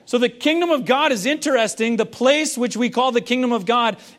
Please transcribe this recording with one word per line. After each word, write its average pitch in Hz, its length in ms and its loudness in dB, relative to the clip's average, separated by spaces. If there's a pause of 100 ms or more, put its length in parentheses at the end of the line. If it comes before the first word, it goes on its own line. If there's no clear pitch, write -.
So - 120 -2
the 240 120 2
kingdom 320 420 0
of 277 120 0
God 277 300 2
is 196 120 -4
interesting. 233 680 0
The 226 100 0
place 285 520 0
which 240 180 -2
we 226 140 0
call 254 240 0
the 233 80 2
kingdom 247 320 -2
of 208 120 -2
God, 233 300 0 (240)